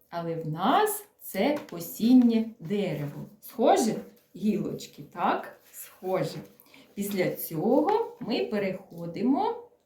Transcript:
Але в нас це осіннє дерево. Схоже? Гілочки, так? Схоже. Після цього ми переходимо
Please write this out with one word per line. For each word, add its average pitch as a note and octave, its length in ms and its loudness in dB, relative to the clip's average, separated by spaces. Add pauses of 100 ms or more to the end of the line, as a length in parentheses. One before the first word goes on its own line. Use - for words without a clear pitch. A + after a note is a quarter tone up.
(100)
Але E3+ 240 -6
в D#3+ 140 -6
нас C#4 560 0 (160)
це C4+ 380 0 (120)
осіннє A3+ 800 4 (100)
дерево. D3+ 680 -4 (120)
Схоже? C4 540 2 (420)
Гілочки, F3 680 -4
так? F#3+ 580 -4 (120)
Схоже. - 680 -6 (560)
Після G3 420 -2
цього D4 840 0
ми D4+ 240 -2
переходимо G3+ 1120 -2 (300)